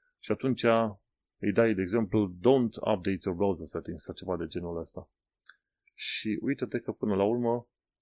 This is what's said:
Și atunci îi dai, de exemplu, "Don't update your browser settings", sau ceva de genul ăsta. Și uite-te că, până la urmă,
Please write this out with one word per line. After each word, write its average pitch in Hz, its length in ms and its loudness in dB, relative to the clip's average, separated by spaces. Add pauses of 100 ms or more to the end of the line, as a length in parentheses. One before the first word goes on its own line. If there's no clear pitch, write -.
(180)
Și - 140 -2
atunci 123 320 -2 (760)
îi 101 140 0
dai, 113 220 4
de 92 60 -2
exemplu, 101 580 0
"Don't 120 360 4
update 98 500 0
your 90 120 -2
browser 87 300 0
settings", - 360 -8
sau 90 120 -10
ceva 92 220 -6
de 82 100 -4
genul 85 320 -6
ăsta. - 320 -12 (840)
Și - 460 -4
uite-te 127 380 -4
că, 117 140 -8
până 107 220 -2
la 98 100 4
urmă, 120 440 0 (340)